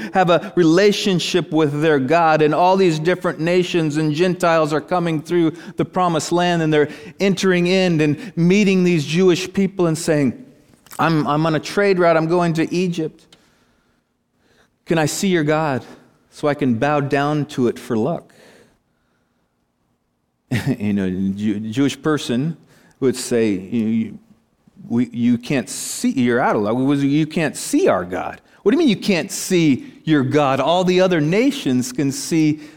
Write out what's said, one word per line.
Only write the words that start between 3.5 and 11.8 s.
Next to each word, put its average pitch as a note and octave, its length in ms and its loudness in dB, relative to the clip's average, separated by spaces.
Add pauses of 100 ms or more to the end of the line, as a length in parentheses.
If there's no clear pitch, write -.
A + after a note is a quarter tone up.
and D#3 160 0
Gentiles E3 580 2
are D3+ 80 0
coming E3+ 420 -2
through E3+ 300 0 (240)
the G3 80 -2
promised E3+ 480 -2
land, F3 300 2
and D#3 100 0
they're D3+ 180 2 (300)
entering F#3+ 480 2
in F#3 320 2
and D3+ 380 -2
meeting F#3 460 4
these F3 220 2
Jewish E3+ 460 2
people F#3+ 360 0
and D#3+ 100 0
saying, D3 480 -2 (540)
"I'm, D3+ 280 0
I'm D3+ 200 0
on D#3+ 80 0
a D3 40 0
trade G3 400 0